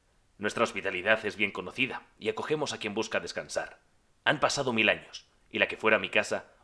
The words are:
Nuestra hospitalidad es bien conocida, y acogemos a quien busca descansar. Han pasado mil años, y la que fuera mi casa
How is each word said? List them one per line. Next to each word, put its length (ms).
Nuestra 240
hospitalidad 640
es 80
bien 160
conocida, 540
y 80
acogemos 440
a 60
quien 160
busca 240
descansar. 600
Han 140
pasado 340
mil 160
años, 380
y 80
la 80
que 100
fuera 220
mi 100
casa 440